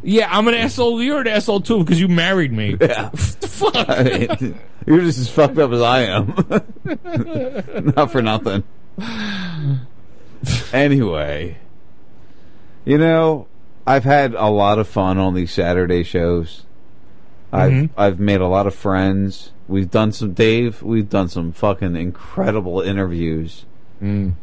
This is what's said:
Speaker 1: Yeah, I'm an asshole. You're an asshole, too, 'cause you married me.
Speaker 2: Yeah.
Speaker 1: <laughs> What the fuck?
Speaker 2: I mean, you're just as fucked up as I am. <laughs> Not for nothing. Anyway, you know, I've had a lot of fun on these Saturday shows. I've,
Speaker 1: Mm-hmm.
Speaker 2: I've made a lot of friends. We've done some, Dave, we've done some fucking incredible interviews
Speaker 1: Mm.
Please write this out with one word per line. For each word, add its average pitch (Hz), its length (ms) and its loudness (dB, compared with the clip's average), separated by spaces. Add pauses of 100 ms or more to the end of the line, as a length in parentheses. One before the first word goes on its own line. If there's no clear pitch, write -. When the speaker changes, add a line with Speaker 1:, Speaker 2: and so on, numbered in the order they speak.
Speaker 1:
Yeah, 214 280 4
I'm 208 180 4
an 233 60 4
asshole. 233 480 0
You're 285 180 0
an 233 80 -2
asshole, 208 320 2
too, 214 240 2
'cause 165 160 4
you 190 80 4
married 170 440 2
me. 104 280 0
Speaker 2:
Yeah. 107 300 2
Speaker 1:
<laughs> - 0 -
What - 300 -4
the - 80 -4
fuck? - 400 0
Speaker 2:
I - 140 2
mean, 120 520 0 (320)
you're 165 140 8
just 160 180 0
as 123 120 -2
fucked 139 280 4
up 131 140 4
as 120 80 2
I 120 220 4
am. 101 320 0 (1500)
<laughs> 143 100 4
Not 147 160 2
for 135 100 2
nothing. 107 400 0 (2000)
Anyway, 82 840 0 (1300)
you 139 140 4
know, 160 480 4 (400)
I've 135 180 4
had 139 300 4
a 107 140 2
lot 104 300 4
of 104 80 0
fun 95 320 0
on 95 160 2
these 90 180 0
Saturday 90 520 2
shows. 85 600 -2 (880)
I've, 95 200 4
Speaker 1:
Mm-hmm. 139 280 0
Speaker 2:
I've 98 200 4
made 101 200 2
a 92 60 2
lot 98 200 2
of 95 80 -2
friends. 95 760 0 (160)
We've 95 220 0
done 110 220 2
some, 104 220 -4
Dave, 113 480 2
we've 107 260 0
done 98 200 0
some 85 240 -4
fucking 95 440 0
incredible 92 840 -2
interviews 85 840 -2 (380)
Speaker 1:
Mm. 101 400 0